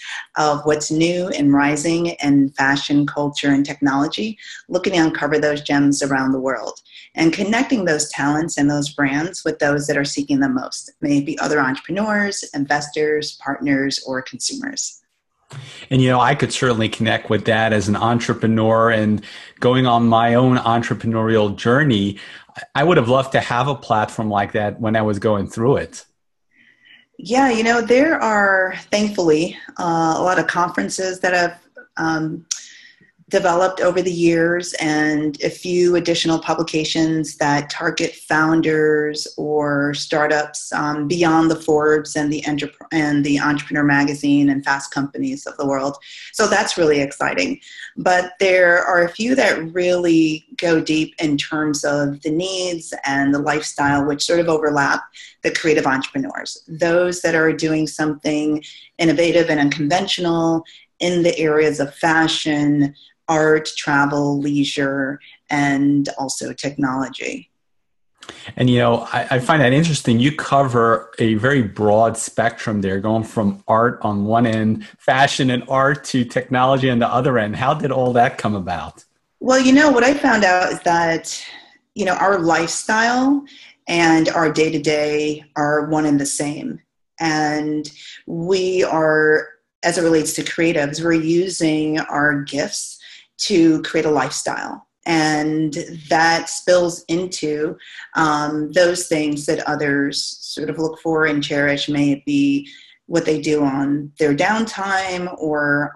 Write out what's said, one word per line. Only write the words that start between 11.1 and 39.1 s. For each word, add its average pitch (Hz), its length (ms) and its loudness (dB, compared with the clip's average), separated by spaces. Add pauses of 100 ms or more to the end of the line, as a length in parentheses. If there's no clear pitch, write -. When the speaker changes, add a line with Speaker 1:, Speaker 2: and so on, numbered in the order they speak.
Speaker 1:
it 139 80 0
be 156 140 -6
other 151 200 0
entrepreneurs, 196 960 -2
investors, 147 880 -2
partners, 139 640 -2
or 131 140 -6
consumers. - 800 -10 (880)
Speaker 2:
And, 131 140 4
you 127 80 4
know, 123 100 4
I 123 140 4
could 127 180 0
certainly 113 380 0
connect 110 400 -2
with 104 160 0
that 110 260 2
as 104 160 0
an 104 80 0
entrepreneur 113 920 2
and 107 340 0 (360)
going 127 260 4
on 117 220 4
my 117 260 4
own 127 240 4
entrepreneurial 113 1000 0
journey. 117 600 2 (560)
I 139 80 0
would 165 140 4
have 120 120 4
loved 131 240 2
to 131 80 2
have 127 280 0
a 143 60 -2
platform 110 540 -2
like 101 240 0
that 104 280 -4
when 113 160 0
I 110 60 2
was 107 160 -2
going 101 280 0
through 117 300 0
it. - 280 -8 (1120)
Speaker 1:
Yeah, 254 320 2
you 226 120 0
know, 233 180 2
there 254 400 4
are, 196 540 2 (160)
thankfully, 180 680 2 (220)
uh, 165 380 0
a - 60 -2
lot 180 160 2
of 160 100 0
conferences 185 720 -2
that 185 140 0
have, 175 260 0 (380)
um, 160 480 -4 (840)
developed 185 520 0
over 180 200 2
the 180 120 -2
years 170 640 0
and 151 680 -2
a - 80 -2
few 180 460 0
additional 165 420 0
publications 160 1000 -2
that 143 300 0
target 160 460 -4
founders 156 1120 0 (100)